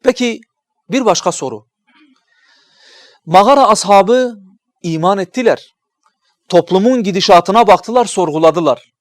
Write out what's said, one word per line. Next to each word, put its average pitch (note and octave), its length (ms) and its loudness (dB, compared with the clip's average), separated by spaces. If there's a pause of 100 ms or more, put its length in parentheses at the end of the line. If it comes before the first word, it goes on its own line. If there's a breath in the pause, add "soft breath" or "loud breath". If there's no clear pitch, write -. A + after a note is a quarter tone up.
Peki A#3+ 380 -4 (500)
bir B3 140 -4
başka F3+ 280 -2
soru. A#2 340 -12 (1600 soft breath)
Mağara G#3+ 420 4
ashabı G#3+ 680 0 (460)
iman E3+ 360 -2
ettiler. F#3+ 560 -4 (760)
Toplumun G3 540 0
gidişatına F#3+ 640 2
baktılar, A3+ 380 0
sorguladılar. D#3+ 960 -2